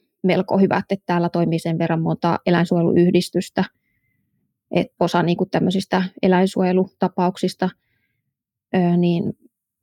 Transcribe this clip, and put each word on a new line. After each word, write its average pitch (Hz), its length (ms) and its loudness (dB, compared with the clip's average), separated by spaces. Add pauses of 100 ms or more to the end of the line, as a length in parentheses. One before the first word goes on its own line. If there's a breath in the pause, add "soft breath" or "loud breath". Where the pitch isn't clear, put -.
(240)
melko 185 340 0
hyvät, 196 320 2
että 196 160 -4
täällä 175 240 -2
toimii 160 300 -2
sen 165 180 -4
verran 165 240 -2
monta 165 440 -2
eläinsuojeluyhdistystä, 175 1160 2 (1080)
että - 280 -4
osa 175 240 0
niinku 175 220 0
tämmöisistä 185 580 -2 (180)
eläinsuojelutapauksista, 185 1500 0 (1080)
ö, 175 220 2
niin 175 400 0 (460)